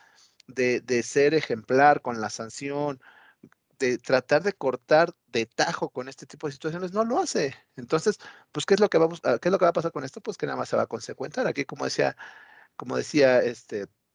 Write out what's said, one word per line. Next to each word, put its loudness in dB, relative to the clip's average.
de, -2
de -2
ser 2
ejemplar 2
con -6
la -4
sanción, -8
de 0
tratar 2
de 0
cortar 2
de 0
tajo -2
con -10
este -18
tipo -12
de -6
situaciones, -8
no 0
lo 0
hace. -2
Entonces, -2
pues, -6
¿qué 4
es 0
lo 4
que 2
vamos 2
a, 2
qué 0
es 4
lo 0
que 4
va 6
a 2
pasar -2
con -8
esto? -12
Pues -8
que -4
nada -4
más -6
se -2
va 2
a -2
consecuentar. -8
Aquí, -4
como -8
decía, -2
como -6
decía, 4
este, -6